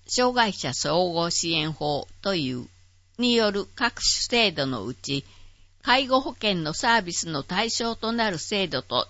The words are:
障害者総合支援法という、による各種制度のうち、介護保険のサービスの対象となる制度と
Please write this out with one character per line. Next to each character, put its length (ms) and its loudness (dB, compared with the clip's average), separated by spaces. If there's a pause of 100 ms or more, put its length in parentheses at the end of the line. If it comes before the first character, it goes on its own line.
障 300 2
害 180 2
者 220 -4
総 360 2
合 200 0
支 200 0
援 200 0
法 360 -2 (140)
と 140 0
い 180 -2
う、 140 -8 (500)
に 160 4
よ 180 4
る 140 -2 (100)
各 280 -2
種 180 0
制 300 2
度 160 0
の 180 -4
う 80 -6
ち、 320 -4 (560)
介 260 2
護 140 4
保 120 -6
険 240 0
の 160 -2
サ 240 2
ー 40 2
ビ 120 -8
ス 160 -4
の 120 -2
対 300 -2
象 240 -2
と 160 -4
な 180 0
る 80 -4
制 300 -2
度 160 -4
と 260 0